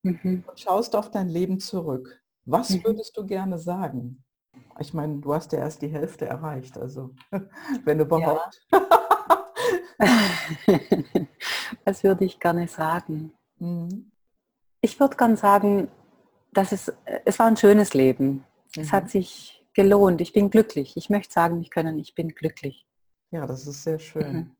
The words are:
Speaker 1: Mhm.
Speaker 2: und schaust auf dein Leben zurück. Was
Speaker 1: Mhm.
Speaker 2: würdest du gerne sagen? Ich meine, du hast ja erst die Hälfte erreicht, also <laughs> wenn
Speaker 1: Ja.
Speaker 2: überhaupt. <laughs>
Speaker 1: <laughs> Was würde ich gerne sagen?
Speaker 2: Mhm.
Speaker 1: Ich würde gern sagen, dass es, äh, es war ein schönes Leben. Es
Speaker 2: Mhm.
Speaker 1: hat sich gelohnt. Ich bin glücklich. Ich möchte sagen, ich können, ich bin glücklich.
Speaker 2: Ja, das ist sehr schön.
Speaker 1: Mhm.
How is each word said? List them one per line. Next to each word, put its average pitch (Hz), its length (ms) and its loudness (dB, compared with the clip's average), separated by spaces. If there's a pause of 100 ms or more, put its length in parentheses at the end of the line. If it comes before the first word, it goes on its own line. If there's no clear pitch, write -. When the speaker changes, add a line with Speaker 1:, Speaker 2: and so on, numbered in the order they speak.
Speaker 1:
Mhm. 180 440 -2
Speaker 2:
und - 120 -20
schaust 208 360 0
auf 208 160 -2
dein 190 180 -2
Leben 185 300 -2
zurück. 147 600 -8 (240)
Was 190 260 0
Speaker 1:
Mhm. 185 120 0
Speaker 2:
würdest 220 340 -2
du 208 80 -8
gerne 190 320 -4
sagen? 143 640 -8 (560)
Ich - 140 -10
meine, 151 260 -6
du 143 140 -4
hast 165 200 -4
ja - 60 -4
erst - 220 -8
die 147 80 -8
Hälfte 156 360 -8
erreicht, 147 520 -12
also 131 340 -12 (200)
<laughs> 196 540 -8
wenn 208 140 2
Speaker 1:
Ja. 151 60 4
Speaker 2:
überhaupt. 160 680 -2
<laughs> - 0 - (1300)
Speaker 1:
<laughs> 190 1300 2 (580)
Was 196 180 -2
würde 190 220 4
ich - 140 -6
gerne 170 280 0
sagen? 160 680 -6 (260)
Speaker 2:
Mhm. 175 520 -8 (680)
Speaker 1:
Ich - 180 -2
würde 269 160 4
gern 233 220 4
sagen, 202 520 2 (640)
dass 190 180 2
es, - 160 -6 (180)
äh, - 200 -8
es - 140 2
war 226 80 4
ein 220 100 4
schönes 208 360 6
Leben. 135 500 2 (320)
Es 156 120 -8
Speaker 2:
Mhm. - 40 -4
Speaker 1:
hat 196 180 0
sich - 540 -6 (100)
gelohnt. 196 480 6
Ich - 120 -6
bin 202 160 4
glücklich. 196 480 0
Ich - 120 -12
möchte 202 240 -2
sagen, 170 280 0
ich - 80 -12
können, 160 300 -4
ich - 160 -14
bin 165 140 -6
glücklich. - 560 -10 (440)
Speaker 2:
Ja, 156 160 -8
das 135 220 -10
ist 139 160 -14
sehr 156 160 -4
schön. 147 340 -8
Speaker 1:
Mhm. 165 260 -8